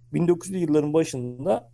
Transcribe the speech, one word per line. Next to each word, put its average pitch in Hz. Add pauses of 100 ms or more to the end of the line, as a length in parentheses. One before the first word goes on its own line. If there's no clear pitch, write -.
(120)
bin 165
dokuz 175
yüzlü 185
yılların 151
başında 143